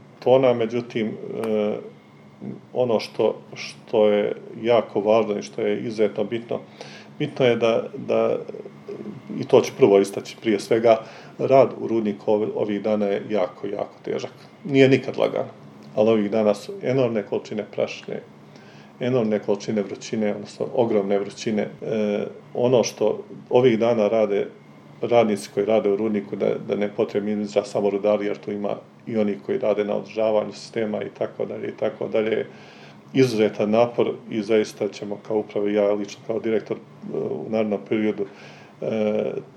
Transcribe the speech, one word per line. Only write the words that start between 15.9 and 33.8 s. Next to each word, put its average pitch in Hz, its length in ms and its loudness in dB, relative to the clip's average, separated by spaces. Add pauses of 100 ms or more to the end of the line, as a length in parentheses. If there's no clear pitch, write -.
ali 107 160 4
ovih 107 200 2
dana 107 240 2
su - 180 -10 (100)
enormne 120 400 0
količine 107 420 -6 (100)
prašine, - 460 -6 (800)
enormne 120 380 2
količine 104 440 -2
vrućine, 104 520 -4
odnosno 104 400 -8
ogromne 104 440 2
vrućine. 104 440 -4
E, 104 640 -4 (280)
ono 123 300 4
što - 340 0 (320)
ovih 123 280 6
dana 113 300 2
rade 107 380 0 (560)
radnici 110 520 2
koji 101 120 0
rade 101 240 2
u 98 60 2
rudniku, 104 400 -2
da, 107 180 0 (140)
da 101 80 -2
ne 104 120 -2
potrebim 104 520 -2
izraz 101 260 -2
samo 101 240 0
rudari, 101 360 0
jer 101 100 -4
tu - 160 -10
ima 101 240 -6 (300)
i 117 100 -6
oni 104 300 0
koji - 120 -2
rade 104 260 0
na 104 120 -2
održavanju 107 560 -2
sistema 107 500 -6
i 104 60 -6 (100)
tako 110 280 -6
dalje, 110 220 -8
i 113 80 -10
tako 110 320 -4
dalje. 110 380 0 (680)
Izuzetan 110 560 2
napor 117 420 2 (180)